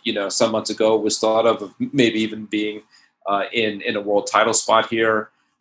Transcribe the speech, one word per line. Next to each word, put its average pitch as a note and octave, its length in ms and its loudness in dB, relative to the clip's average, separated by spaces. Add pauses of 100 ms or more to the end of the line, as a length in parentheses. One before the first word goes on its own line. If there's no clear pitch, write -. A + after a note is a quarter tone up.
you A2+ 100 -2
know, G2+ 160 -4
some A2 220 0
months G#2+ 200 -2
ago A2 260 2
was G#2+ 220 0
thought A2 260 2
of, A2 160 2
of F#2+ 160 -14
maybe B2 420 0
even G#2+ 260 -4
being, G#2+ 360 -4 (460)
uh, G2 160 0 (100)
in, G#2+ 280 -2
in A#2 140 -4
a G2+ 60 -4
world G2+ 260 -2
title A2 260 2
spot A2 360 2
here, A2 400 0 (320)